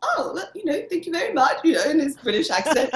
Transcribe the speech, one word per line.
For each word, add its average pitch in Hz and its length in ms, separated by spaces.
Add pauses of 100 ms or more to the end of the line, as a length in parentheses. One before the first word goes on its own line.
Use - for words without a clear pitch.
Oh, 539 320
well, 370 200
you 427 100
know, 294 240
thank 339 180
you 339 60
very 330 200
much, 277 320
you 320 80
know, 180 120
in 302 140
his 277 180
British 214 340
accent. 254 460